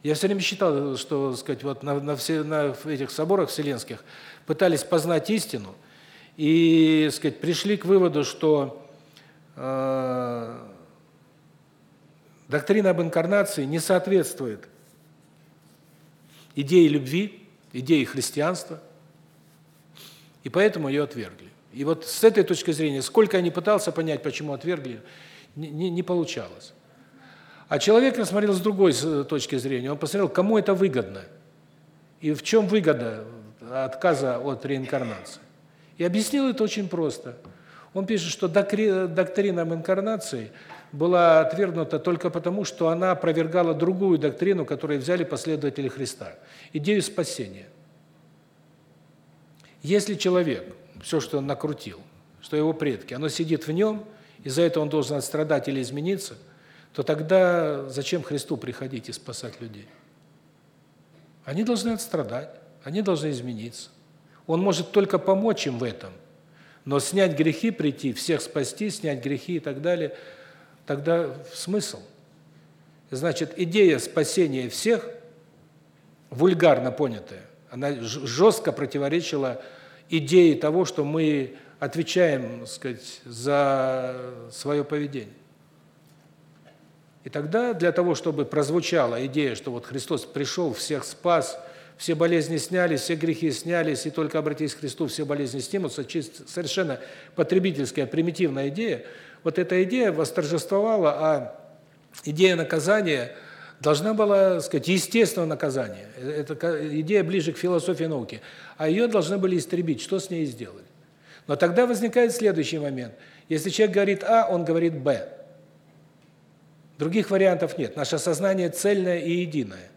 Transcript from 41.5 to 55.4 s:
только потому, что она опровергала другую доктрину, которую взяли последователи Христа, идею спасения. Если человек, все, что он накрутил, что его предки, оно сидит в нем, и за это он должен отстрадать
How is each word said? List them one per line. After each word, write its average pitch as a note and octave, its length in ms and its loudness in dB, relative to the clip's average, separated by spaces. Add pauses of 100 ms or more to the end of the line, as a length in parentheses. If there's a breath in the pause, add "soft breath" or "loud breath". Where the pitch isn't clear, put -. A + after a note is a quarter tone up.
только F3 300 -2
потому, F3 340 -2
что D#3+ 240 -2
она F3 240 2
опровергала E3 600 2
другую F3+ 460 2
доктрину, D#3+ 460 0
которую D3 340 -4
взяли E3+ 240 0
последователи C#3+ 640 -4
Христа, B2 480 -8 (380 loud breath)
идею F3+ 300 0
спасения. - 640 -6 (2250 soft breath)
Если G3+ 320 0
человек, F3+ 600 0 (280)
все, D#3+ 180 0
что C#3+ 180 -4
он C3+ 80 -4
накрутил, C#3 540 -6 (400)
что - 160 -6
его D3+ 160 2
предки, D3+ 420 -4
оно D3 140 -4
сидит D#3 400 -2
в - 20 -6
нем, G#3 340 0 (380 loud breath)
и - 60 -10
за C3+ 140 2
это E3 180 2
он D3+ 80 0
должен D3 280 0
отстрадать D3+ 520 -2